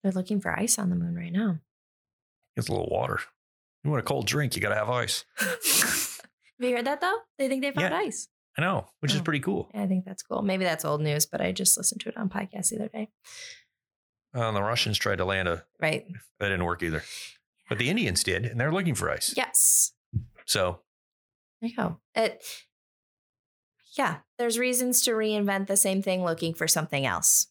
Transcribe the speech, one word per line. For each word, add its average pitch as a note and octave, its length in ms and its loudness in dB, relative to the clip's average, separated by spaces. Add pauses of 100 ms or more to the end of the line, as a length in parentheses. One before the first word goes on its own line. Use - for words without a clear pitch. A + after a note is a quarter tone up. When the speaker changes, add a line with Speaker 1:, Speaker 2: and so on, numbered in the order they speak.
Speaker 1:
They're G3 100 2
looking F#3 260 0
for - 180 0
ice A3+ 220 2
on F#3+ 100 2
the F3+ 60 2
moon E3+ 200 0
right E3+ 180 -6
now. F#3+ 260 2 (960)
Speaker 2:
It's A#2+ 140 -2
a - 20 0
little F2 180 0
water. - 300 0 (640)
You C#3+ 80 0
want C3 100 2
a - 40 -6
cold C3+ 220 0
drink, C#3+ 280 0
you G2 60 -2
gotta G2+ 140 0
have G#2+ 140 -2
ice. - 360 -2 (120)
Speaker 1:
<laughs> - 680 2 (540)
Have B3 100 0
you B3 60 2
heard A#3+ 120 -2
that, D4 120 -2
though? F#4 180 0 (200)
They C4+ 100 0
think C4 140 0
they C#4+ 100 0
found C#4+ 220 0
Speaker 2:
Yeah. F4 60 0
Speaker 1:
ice. F4 280 -4 (300)
Speaker 2:
I C#3+ 40 0
know, F3+ 280 0 (100)
which D3 140 2
is F#3+ 80 2
Speaker 1:
Oh. - 20 -4
Speaker 2:
pretty D#3 160 2
cool. - 340 -2
Speaker 1:
Yeah, G#3 100 -2
I F#3+ 40 0
think F#3 160 2
that's F#3 200 -12
cool. - 180 -4
Maybe F#3+ 240 0
that's D#3+ 180 0
old D3 160 0
news, D3+ 260 2
but - 140 -6
I F3+ 140 0
just F#3 240 2
listened - 240 -2
to - 80 -6
it - 80 -10
on G3+ 100 -2
podcast - 440 -4
the A3 40 -6
other A3 140 -6
day. A3 200 -10 (1200)
Speaker 2:
Uh, A2+ 180 0
the G2+ 100 2
Russians G#2+ 360 0
tried G2 220 2
to F#2 60 2
land F#2+ 220 2
a E2 180 0 (140)
Speaker 1:
Right. D#3+ 260 0 (340)
Speaker 2:
That G2+ 100 0
didn't F2 160 2
work F2 180 0
either. D#2+ 200 -2 (680)
But G#2 80 0
the B2 120 0
Indians E3 360 0
did, F#2+ 200 0
and A#2 140 -4
they're D3+ 140 0
looking F3 220 0
for E2 140 -2
ice. - 280 -4
Speaker 1:
Yes. - 560 4 (520)
Speaker 2:
So. F2+ 360 0 (800)
Speaker 1:
There A#3 80 -4
you A#3 80 -10
go. E3+ 240 -4 (140)
It, - 280 0 (1500)
yeah, G3+ 200 0 (200)
there's A#3 220 0
reasons B3 440 2
to B3 80 2
reinvent G#3 560 0
the G3 100 2
same G3 240 4
thing F#3 240 0
looking E3 280 -2
for D#3+ 140 -2
something D3 380 0
else. - 460 4